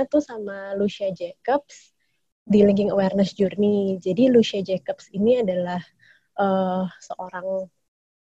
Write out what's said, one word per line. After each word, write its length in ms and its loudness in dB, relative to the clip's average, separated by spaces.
tuh 140 2
sama 560 -10
Lucia 340 -2
Jacobs 800 -6
di 160 6
Linking 320 4
Awareness 400 0
Journey. 680 0
Jadi 300 2
Lucia 320 4
Jacobs 500 -6
ini 300 2
adalah, 400 -2
eh, 440 0
seorang, 680 -8